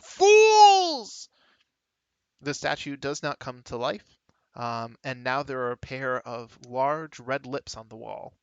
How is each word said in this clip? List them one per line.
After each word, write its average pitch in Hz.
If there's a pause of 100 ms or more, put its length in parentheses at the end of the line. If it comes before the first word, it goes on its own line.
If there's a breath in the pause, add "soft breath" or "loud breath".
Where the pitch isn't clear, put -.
Fools! 403 (1120)
The 139
statue 143
does 139
not 143
come 123
to -
life, 143 (380)
um, 117
and 127
now 127
there 135
are 123
a 123
pair 131
of 117
large 143
red 135
lips 131
on 113
the 113
wall. 110